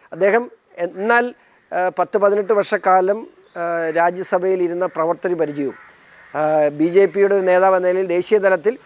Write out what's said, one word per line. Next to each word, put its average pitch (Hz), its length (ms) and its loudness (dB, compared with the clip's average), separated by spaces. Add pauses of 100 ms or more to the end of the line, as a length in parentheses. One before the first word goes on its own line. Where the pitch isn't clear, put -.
(120)
അദ്ദേഹം. 202 380 0 (260)
എന്നാൽ, 214 580 -2 (380)
ആ, 180 160 -2
പത്ത് 180 300 -2
പതിനെട്ട് 202 340 2
വർഷക്കാലം, 196 760 0 (300)
ആ, 170 340 -4
രാജ്യസഭയിൽ 180 720 -2
ഇരുന്ന 175 240 -2
പ്രവർത്തന 170 480 -4
പരിചയവും, 147 400 -4 (600)
ആ, 151 340 0
ബി 147 160 -2
ജെ 180 220 4
പിയുടെ 196 280 2
ഒരു 196 80 0
നേതാവ് 185 340 4
എന്ന 180 120 0
നിലയിൽ 185 180 0
ദേശീയ 180 320 0
തലത്തിൽ 190 480 0